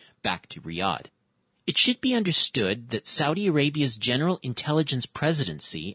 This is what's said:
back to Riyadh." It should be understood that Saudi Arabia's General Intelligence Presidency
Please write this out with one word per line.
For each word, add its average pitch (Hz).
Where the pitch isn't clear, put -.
back -
to 80
Riyadh." 82
It 151
should -
be 254
understood 120
that 113
Saudi 160
Arabia's 147
General 135
Intelligence 139
Presidency 98